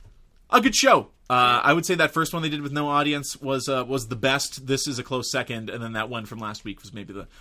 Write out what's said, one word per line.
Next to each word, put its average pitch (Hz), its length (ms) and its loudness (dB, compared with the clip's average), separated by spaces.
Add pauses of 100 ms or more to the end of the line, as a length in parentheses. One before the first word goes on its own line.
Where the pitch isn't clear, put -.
(500)
A 240 120 6
good 226 140 2
show. 214 340 6 (200)
Uh, 123 340 4
I 143 100 6
would 165 120 2
say 185 100 0
that 160 160 2
first 160 220 -2
one 170 80 -4
they 160 80 -2
did 147 120 -4
with 143 100 -6
no 147 180 -2
audience 143 500 0
was, 135 300 -2
uh, 131 180 0
was 123 200 -2
the 117 80 -4
best. 135 500 -2
This 135 220 0
is 135 100 -4
a 123 60 -6
close 123 260 -4
second, 117 400 -4
and 117 140 -8
then 113 100 -8
that 110 160 -4
one 113 160 -8
from 107 140 -14
last 107 240 -10
week 104 180 -10
was - 100 -20
maybe 98 220 -14
the, 98 140 -12 (140)